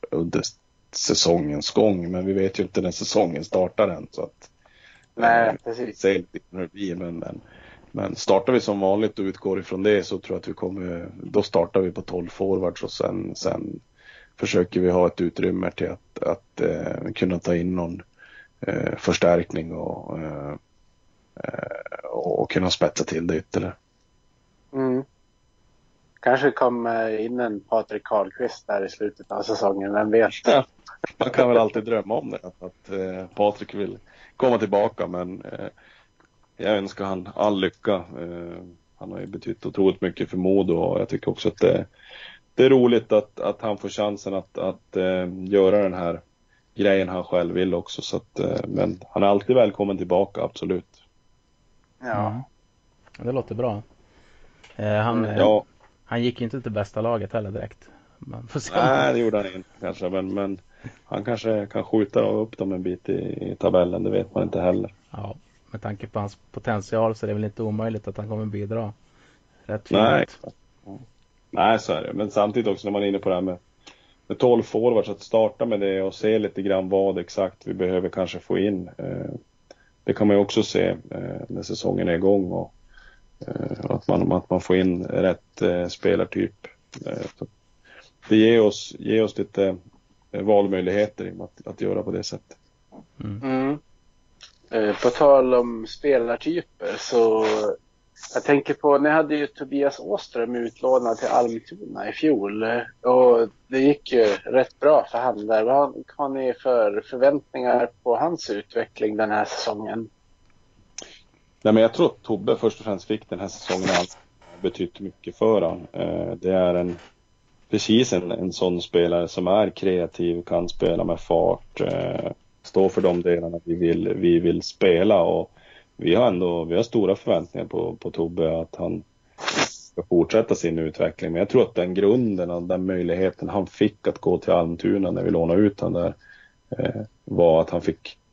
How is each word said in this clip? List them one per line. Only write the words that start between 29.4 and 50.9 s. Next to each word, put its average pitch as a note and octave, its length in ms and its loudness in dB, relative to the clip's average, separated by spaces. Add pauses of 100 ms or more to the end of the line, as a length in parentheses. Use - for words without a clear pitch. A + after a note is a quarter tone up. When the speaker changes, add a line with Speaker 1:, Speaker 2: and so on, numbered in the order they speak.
Speaker 2:
säsongen, G2+ 500 -2
vem G#2+ 180 0
vet? A2+ 220 4 (120)
Speaker 1:
Ja, C3+ 200 4 (520)
man - 120 -2
kan B2+ 180 4
väl A#2+ 100 6
alltid A2 260 2
drömma A2 320 -2
om C#3 140 -6
det, G2+ 140 -8
att, F2+ 200 -18
att, - 260 -18
eh, F#2 360 -6 (100)
Patrik G#2 380 0
vill G2 240 -6 (380)
komma B2 220 4
tillbaka, G2+ 500 0
men, F2+ 380 -8
eh, - 220 -12 (880)
jag G#2 200 0
önskar G2 280 -6
han F#2 300 -6
all G2+ 240 2
lycka. F#2+ 360 -2
Eh, F2 680 -10 (320)
han F#2+ 160 -14
har F#2+ 80 -10
ju F#2 60 -10
betytt - 400 -10
otroligt F#2+ 360 2
mycket F2 280 -4
för F#2 80 -6
Modo F#2 380 2
och F2 260 0
jag - 80 -4
tycker - 220 -4
också - 160 -4
att - 100 -2
det, F2+ 280 2 (720)
det B2+ 100 8
är C3 40 8
roligt A#2+ 420 6
att, - 280 2
att - 220 -4
han G#2+ 160 -4
får G2+ 120 -8
chansen G2+ 440 -4
att, F#2 240 -8
att, F#2 400 -6
eh, F#2 300 0 (160)
göra G2 400 6
den F#2 100 0
här E2+ 280 -4 (540)
grejen G2 340 2
han F2+ 140 -4
själv F2 320 0
vill F#2 180 2
också, - 280 -6
så - 160 -6
att, - 220 -10
eh, F2 280 -2
men F#2 420 -2
han F#2+ 140 -2
är G2+ 40 6
alltid G2+ 280 2
välkommen G2+ 420 2
tillbaka, F2+ 440 0
absolut. - 640 -6 (960)